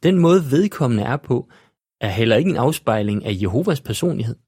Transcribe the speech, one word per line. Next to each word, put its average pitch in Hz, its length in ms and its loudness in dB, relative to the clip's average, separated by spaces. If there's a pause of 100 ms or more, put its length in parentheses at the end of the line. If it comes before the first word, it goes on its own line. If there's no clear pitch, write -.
Den 185 160 2
måde, 175 220 6 (100)
vedkommende 139 520 0
er 127 140 -2
på, - 340 -4 (500)
er 107 100 -4
heller 113 260 2
ikke 170 140 2
en 156 60 -2 (100)
afspejling 107 580 -2
af 110 80 -4 (100)
Jehovas 139 380 -2
personlighed. 117 560 -6 (120)